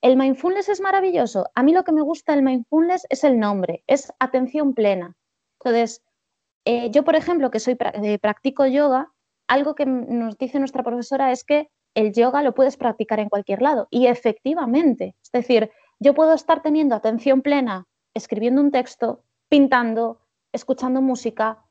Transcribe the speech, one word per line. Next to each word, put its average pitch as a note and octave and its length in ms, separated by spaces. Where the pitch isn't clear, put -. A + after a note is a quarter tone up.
¿el B3+ 140
mindfulness D4+ 520
es G4 120
maravilloso? F#4 720
A B3 80
mí C#4+ 100
lo F4+ 120
que F4 80
me D#4 100
gusta D4+ 320
del C#4+ 100
mindfulness D#4 640
es - 160
el C4 160
nombre, F#3+ 460
es C#4 320
atención C4 560
plena. F#3+ 420
Entonces, A#3 440
eh, A#3+ 260
yo, C#4+ 140
por D#4+ 120
ejemplo, D#4 340
que A3 100
soy B3+ 140
pra-, - 180
eh, G#3 140
practico C4+ 480
yoga, C4+ 460
algo C#4+ 260
que D4 100
m-, B3+ 240
nos A3+ 300
dice C4 200
nuestra C4+ 240
profesora B3+ 500
es B3+ 120
que D4 260
el G#3+ 180
yoga B3 300
lo C4+ 120
puedes C4+ 220
practicar A3 440
en G#3 80
cualquier G3+ 340
lado. C4+ 280
Y B3+ 160
efectivamente, B3 1160
es - 100
decir, A#3+ 380
yo C#4 160
puedo D#4+ 200
estar D#4+ 280
teniendo D4+ 320
atención A#3 480
plena B3 440
escribiendo A#3 460
un C#4+ 100
texto, B3+ 540
pintando, A#3 720
escuchando B3+ 500
música A3+ 680